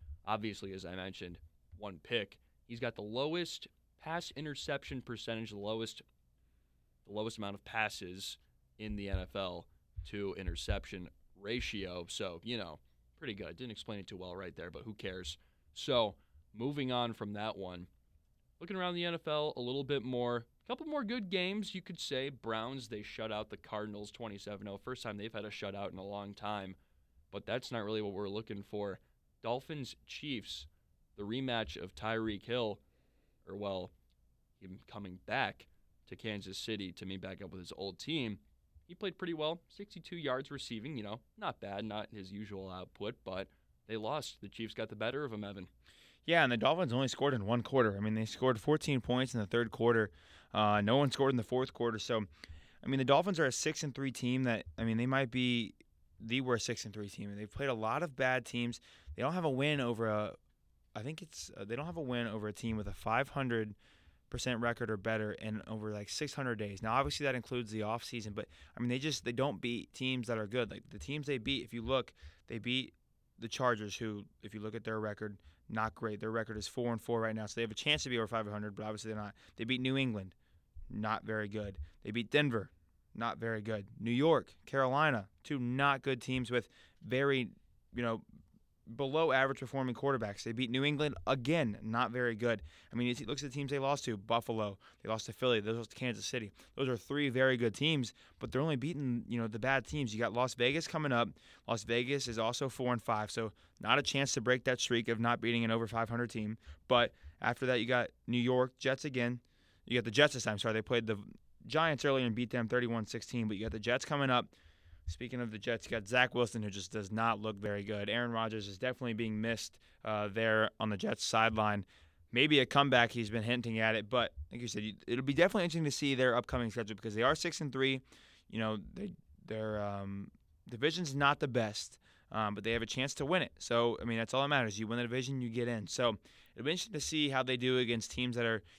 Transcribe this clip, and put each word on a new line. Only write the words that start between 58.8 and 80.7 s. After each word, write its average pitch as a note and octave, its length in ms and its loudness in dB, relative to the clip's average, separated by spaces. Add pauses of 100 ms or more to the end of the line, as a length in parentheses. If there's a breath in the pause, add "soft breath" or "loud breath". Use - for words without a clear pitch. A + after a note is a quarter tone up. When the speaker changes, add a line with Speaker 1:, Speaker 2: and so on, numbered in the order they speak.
Speaker 2:
They G#2 60 -2
don't C#3+ 100 0
have F3 140 0
a D3 40 4
win C#3 300 2
over A#2 280 0
a, G#2+ 260 0 (600)
I A2+ 60 -6
think D3+ 220 -8
it's, - 340 -12
uh, G#2 80 -8
they G#2 100 -4
don't C#3+ 120 -4
have E3+ 100 -6
a E3 60 -4
win B2 240 0
over G#2+ 220 -2
a G#2 40 -4
team A2+ 240 -2
with G#2 100 -2
a G2 60 -4
five A#2 380 2
hundred A#2 440 0 (540 soft breath)
percent A#2+ 320 -2
record A#2 300 0
or G#2+ 80 0
better G#2+ 340 0
in G#2+ 340 -6
over, G#2+ 240 -6
like, G#2 200 -8
six - 240 -4
hundred B2 240 0
days. G2+ 240 -4
Now, A2 100 0
obviously, C#3 320 2
that C3+ 100 4
includes A#2+ 360 -4
the A2 100 -2
offseason, G#2+ 540 -4
but, G#2+ 120 -4 (300 loud breath)
I - 40 -6
mean, A#2+ 100 2
they B2+ 80 2
just, C#3+ 260 -2
they A#2+ 80 -2
don't C3 260 0
beat A#2+ 360 -4
teams C3 320 -2
that A#2 100 0
are G#2+ 100 -2
good. A2+ 240 0
Like, - 200 -10
the G#2+ 80 -12
teams C#3+ 280 -6
they C#3 120 0
beat, C3+ 260 -2
if - 80 -14
you A#2 80 -6
look, B2 320 0 (360 soft breath)
they A#2 100 -4
beat A#2+ 340 -2 (460)
the A#2 100 -8
Chargers, G#2+ 480 0
who, G#2+ 300 -4 (160)
if G#2 100 -12
you G#2+ 80 -10
look G#2+ 140 -6
at A2+ 100 -8
their A2 160 -2
record, G#2 380 -4 (320 soft breath)
not A2 240 0
great. G#2+ 260 -4
Their A2 100 -2
record A2 280 -2
is G#2 100 -6
four A#2+ 240 0
and A2 80 -2
four A#2 220 0
right A2 120 0
now, A2 120 -4
so - 80 -10
they A#2 80 0
have A2 80 -2
a G#2+ 40 -6
chance D3+ 280 2
to C3+ 80 -4
be A#2+ 80 2
over A2 100 2
five A2+ 180 0
hundred, G#2 300 -6
but G#2+ 80 -6
obviously G#2+ 260 -6
they're G#2+ 120 -4
not. G2+ 100 -8 (240 loud breath)
They A#2 80 -4
beat B2+ 160 2
New C3 160 2
England, G#2+ 380 0 (560)